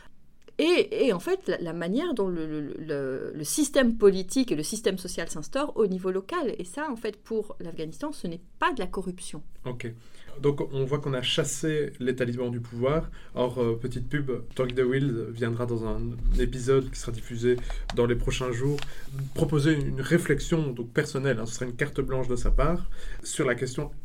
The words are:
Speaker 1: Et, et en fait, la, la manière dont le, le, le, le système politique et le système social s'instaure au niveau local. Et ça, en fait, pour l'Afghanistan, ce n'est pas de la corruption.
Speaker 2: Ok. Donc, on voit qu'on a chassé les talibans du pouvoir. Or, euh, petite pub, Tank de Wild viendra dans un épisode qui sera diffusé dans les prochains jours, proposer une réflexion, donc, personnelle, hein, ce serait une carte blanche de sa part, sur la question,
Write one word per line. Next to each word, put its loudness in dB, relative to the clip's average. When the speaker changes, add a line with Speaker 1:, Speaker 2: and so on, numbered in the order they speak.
Speaker 1:
Et, 4
et 4
en 0
fait, -2
la, 0
la -6
manière -2
dont 0
le, -2
le, -6
le, -4
le -6
système 4
politique 4
et 0
le -2
système -2
social -6
s'instaure -4
au 4
niveau -2
local. -2
Et -6
ça, -6
en -6
fait, -6
pour -6
l'Afghanistan, -6
ce -8
n'est -8
pas 4
de -2
la -2
corruption. -6
Speaker 2:
Ok. -6
Donc, 2
on 0
voit 0
qu'on -4
a -2
chassé 0
les 0
talibans 0
du -4
pouvoir. 0
Or, 0
euh, 2
petite -4
pub, 0
Tank 0
de 4
Wild 2
viendra 0
dans -2
un 0
épisode 4
qui -6
sera -6
diffusé 2
dans 4
les 4
prochains 0
jours, 0
proposer 4
une 0
réflexion, 2
donc, -6
personnelle, 0
hein, -4
ce -6
serait -4
une -6
carte -2
blanche 0
de 2
sa 4
part, 4
sur 0
la 4
question, -4